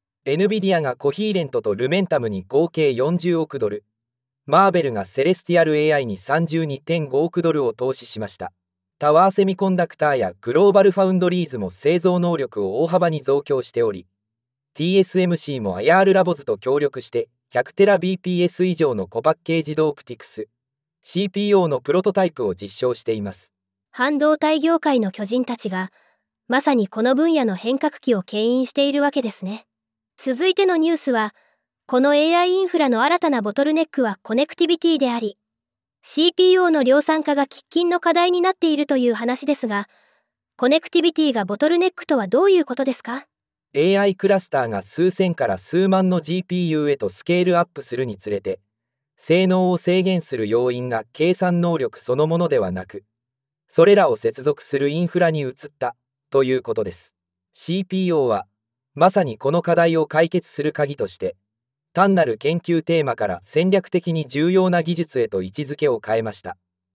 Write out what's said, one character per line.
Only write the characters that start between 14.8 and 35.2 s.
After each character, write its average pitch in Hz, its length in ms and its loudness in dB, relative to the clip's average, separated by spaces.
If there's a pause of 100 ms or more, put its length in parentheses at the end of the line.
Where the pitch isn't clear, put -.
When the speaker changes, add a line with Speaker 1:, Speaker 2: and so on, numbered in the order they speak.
Speaker 1:
ィ 185 100 0
ー 196 40 6
エ 185 40 4
ス 185 160 -2
エ 180 80 2
ム 175 80 0
シ 143 220 -6
ー 117 40 -6
も 98 140 -4
ア 95 60 -6
イ 139 100 4
ア 185 80 6
ー 196 60 4
ル 190 80 6
ラ 185 100 4
ボ 175 100 0
ズ - 120 -8
と 107 120 -2
協 131 220 -2
力 139 220 -4
し - 100 -12
て 117 160 -4 (220)
百 - 240 -4
テ 196 120 4
ラ 202 120 6
ビ 185 180 -2
ー 185 60 -10
ピ 180 180 -2
ー 175 60 4
エ - 20 2
ス 180 160 -2
以 185 100 0
上 147 220 0
の 98 100 -6
コ 117 160 -8
パ 156 100 4
ッ 160 120 -4
ケ 165 160 -2
ー 156 40 -2
ジ 151 120 -8
ド 156 140 2
オ 143 40 -4
プ - 120 -20
テ 120 80 -14
ィ 113 40 -12
ク - 80 -18
ス、 - 220 -12 (560)
シ 190 220 -4
ー 196 40 -6
ピ 202 240 -4
ー 196 60 6
オ 180 60 2
ー - 20 -2
の 139 140 -2
プ 143 100 -4
ロ 180 100 2
ト 190 120 0
タ 196 100 2
イ 175 80 0
プ 120 140 -6
を 92 100 -2
実 98 240 -12
証 127 140 0
し - 100 -8
て 117 80 -2
い 110 100 -4
ま 101 120 -8
す。 - 180 -18 (400)
Speaker 2:
半 277 220 -2
導 302 260 2
体 311 220 0
業 330 180 0
界 262 220 0
の 196 100 -2
巨 214 140 -10
人 240 180 -2
た 240 140 -8
ち 214 120 -10
が、 185 220 -6 (560)
ま 254 140 0
さ 285 120 2
に 214 140 0
こ - 140 -8
の 254 140 2
分 330 180 2
野 285 100 2
の 202 140 -2
変 254 220 -4
革 302 200 -4
期 240 160 0
を 185 80 -4
牽 214 260 -2
引 254 160 0
し - 60 -8
て 277 160 0
い 277 60 0
る 285 80 0
わ 285 100 2
け 285 100 -2
で 220 100 -6
す - 120 -12
ね。 202 220 -10 (520)
続 262 300 -2
い 370 80 2
て 403 100 2
の 359 120 2
ニ 320 140 2
ュ - 20 2
ー 311 40 0
ス - 140 -2
は、 220 240 -2 (500)
こ 254 140 0
の 285 160 4
エ 302 160 2
ー 349 80 2
ア 359 60 2
イ 359 60 0
イ 381 120 0
ン 359 60 -2
フ 349 80 -2
ラ 302 100 2
の 233 160 2
新 339 160 2
た 330 100 0
な 247 120 0
ボ 208 100 -4
ト 277 140 0
ル 311 80 0
ネ 320 80 2
ッ 311 100 -2
ク 262 120 -2
は 208 200 -4
コ 220 120 -4
ネ 285 120 0
ク - 80 -20
テ - 80 0
ィ 330 60 4
ビ 339 100 0
テ 339 160 0
ィ - 40 -2
で 254 120 0
あ 233 80 -4
り、 208 180 -6 (640)